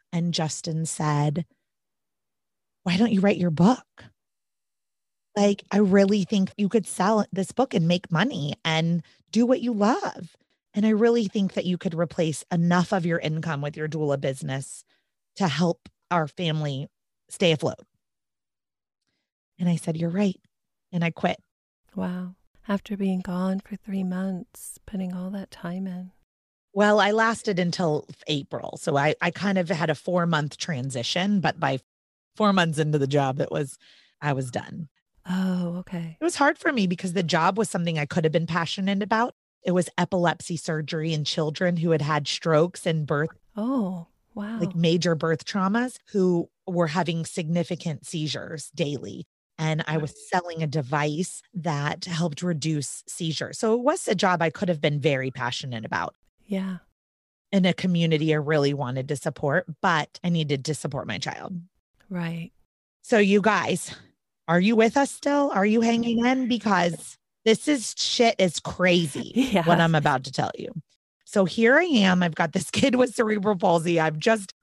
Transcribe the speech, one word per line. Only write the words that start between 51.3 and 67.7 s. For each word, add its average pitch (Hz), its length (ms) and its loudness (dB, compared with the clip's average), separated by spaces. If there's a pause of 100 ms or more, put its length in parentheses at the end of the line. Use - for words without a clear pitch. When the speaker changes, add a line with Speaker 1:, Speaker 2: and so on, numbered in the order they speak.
Speaker 1:
that 151 520 -4
helped 170 360 -4
reduce 156 680 -4
seizures. - 520 -6
So 226 160 2
it 247 60 0
was 302 260 -2
a 208 80 2
job 180 260 2
I 165 80 2
could - 200 -2
have 156 120 -2
been 147 180 0
very 131 300 0
passionate 123 560 -6
about. - 300 -4 (320)
Speaker 2:
Yeah. 190 300 -4 (760)
Speaker 1:
In 190 140 4
a 175 80 4
community 160 600 2
I 151 40 2
really 143 360 2
wanted 131 360 -4
to 147 60 -4
support, 151 520 -2 (120)
but 165 440 0
I 180 60 -2
needed 147 360 0
to 156 80 -2
support 139 320 -6
my 107 140 -6
child. - 340 -10 (560)
Speaker 2:
Right. 170 420 -8 (520)
Speaker 1:
So 226 160 4
you 202 200 6
guys, 185 540 0 (540)
are 170 120 4
you 214 160 4
with 220 220 4
us 277 140 2
still? 285 420 0
Are 196 120 2
you 220 160 4
hanging 233 440 2
in? 262 220 2
Because 190 720 0 (280)
this 220 220 4
is, 277 300 0